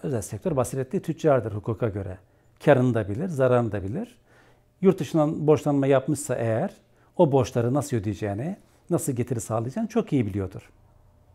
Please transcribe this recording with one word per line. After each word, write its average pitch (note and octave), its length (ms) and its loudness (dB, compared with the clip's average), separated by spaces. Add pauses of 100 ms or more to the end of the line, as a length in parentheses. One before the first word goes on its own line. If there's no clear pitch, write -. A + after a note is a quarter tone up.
özel B2+ 200 -4
sektör D#3 340 -4
basiretli C3 460 -2
tüccardır C3+ 500 2
hukuka A2 360 -4
göre. F#2+ 300 -8 (460)
Karını B2+ 300 6
da G#2+ 140 0
bilir, B2+ 200 -6
zararını B2 440 2
da G2 100 -6
bilir. C3+ 360 -8 (640)
Yurt F#3+ 180 4
dışından D#3 480 0
borçlanma C#3+ 400 4
yapmışsa C#3 480 0
eğer, A#2 400 -2 (420)
o D#3+ 160 4
borçları B2 420 2
nasıl C#3+ 220 -2
ödeyeceğini, G#2+ 600 -4 (340)
nasıl D#3+ 220 -2
getiri A#2 280 -4
sağlayacağını A#2 480 -4
çok A3+ 240 -2
iyi B2+ 140 2
biliyordur. G2 440 -6 (640)